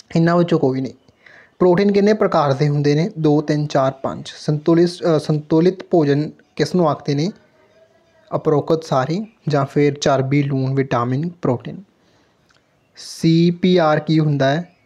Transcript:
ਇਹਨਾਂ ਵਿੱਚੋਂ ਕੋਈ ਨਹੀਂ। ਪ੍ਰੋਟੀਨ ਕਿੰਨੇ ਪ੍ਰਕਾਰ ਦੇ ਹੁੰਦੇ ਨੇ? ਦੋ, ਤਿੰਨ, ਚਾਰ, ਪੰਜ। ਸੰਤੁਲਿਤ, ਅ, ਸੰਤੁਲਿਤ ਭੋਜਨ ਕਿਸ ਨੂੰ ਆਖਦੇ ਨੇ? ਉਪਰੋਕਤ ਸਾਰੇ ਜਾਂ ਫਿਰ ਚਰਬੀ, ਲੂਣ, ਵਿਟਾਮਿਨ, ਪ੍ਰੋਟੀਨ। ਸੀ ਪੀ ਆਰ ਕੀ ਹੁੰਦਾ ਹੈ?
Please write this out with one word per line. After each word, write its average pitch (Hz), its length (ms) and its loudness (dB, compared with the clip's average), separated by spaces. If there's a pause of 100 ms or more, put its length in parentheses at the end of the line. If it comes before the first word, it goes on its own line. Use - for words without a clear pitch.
(160)
ਇਹਨਾਂ 170 220 2
ਵਿੱਚੋਂ 170 220 2
ਕੋਈ 131 220 -2
ਨਹੀਂ। 123 120 -8 (680)
ਪ੍ਰੋਟੀਨ 185 320 4
ਕਿੰਨੇ 202 220 4
ਪ੍ਰਕਾਰ 175 400 0
ਦੇ 147 160 0
ਹੁੰਦੇ 147 260 2
ਨੇ? 165 140 0 (100)
ਦੋ, 151 220 2
ਤਿੰਨ, 151 260 -2
ਚਾਰ, 135 240 0
ਪੰਜ। - 480 -10
ਸੰਤੁਲਿਤ, 165 500 2
ਅ, 165 300 0
ਸੰਤੁਲਿਤ 160 720 0
ਭੋਜਨ 147 400 0 (240)
ਕਿਸ - 200 -4
ਨੂੰ 175 140 2
ਆਖਦੇ 143 260 -4
ਨੇ? 160 160 -2 (1040)
ਉਪਰੋਕਤ 156 500 0
ਸਾਰੇ 156 420 -2 (220)
ਜਾਂ 143 180 0
ਫਿਰ 147 280 0
ਚਰਬੀ, 139 500 0
ਲੂਣ, 135 300 -2
ਵਿਟਾਮਿਨ, 135 560 -2
ਪ੍ਰੋਟੀਨ। 143 540 -6 (1120)
ਸੀ 170 560 0
ਪੀ 180 260 2
ਆਰ 156 220 2
ਕੀ 156 200 0
ਹੁੰਦਾ 143 320 0
ਹੈ? 170 240 -6 (100)